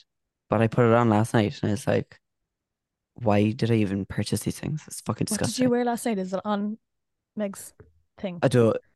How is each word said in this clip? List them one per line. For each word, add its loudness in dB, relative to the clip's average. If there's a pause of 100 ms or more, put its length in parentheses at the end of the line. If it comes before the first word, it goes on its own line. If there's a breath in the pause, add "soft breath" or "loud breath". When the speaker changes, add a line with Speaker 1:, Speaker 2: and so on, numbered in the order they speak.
(500)
Speaker 1:
But 2
I 4
put 4
it 6
on 4
last 4
night 0
and 0
it's -4
like, -2 (960)
"Why 2
did -2
I 4
even 0
purchase -4
these -6
things? -6
It's -14
fucking -4
Speaker 2:
What -4
Speaker 1:
disgusting." -2
Speaker 2:
did 2
you 2
wear 0
last -4
night? -2
Is -6
it -4
on -4 (580)
Meg's -8 (460)
thing? -8
Speaker 1:
I 4
don't 4 (180)